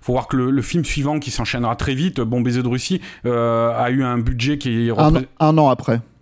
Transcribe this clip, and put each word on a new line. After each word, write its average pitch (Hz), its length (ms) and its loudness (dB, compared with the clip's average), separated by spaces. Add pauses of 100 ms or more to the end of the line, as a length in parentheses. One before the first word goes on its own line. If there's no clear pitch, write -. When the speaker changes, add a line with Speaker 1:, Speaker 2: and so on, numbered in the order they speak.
Speaker 1:
faut 123 120 -4
voir 123 140 -2
que 135 100 -2
le, 127 140 2
le 135 100 2
film 156 240 -2
suivant 147 340 -2
qui 143 120 -8
s'enchaînera 117 440 -2
très 135 200 -2
vite, 147 260 -2
Bon 120 200 0
baiser 123 220 0
de 127 40 0
Russie, 127 340 -2 (240)
euh, 117 520 2
a 120 120 0
eu 135 140 0
un 123 140 0
budget 127 400 -2
qui 117 300 0
est 117 40 0
Speaker 2:
Un, 151 200 4
Speaker 1:
repré- 131 140 2 (140)
Speaker 2:
un 156 180 4
an 147 120 6
après. 120 300 0 (220)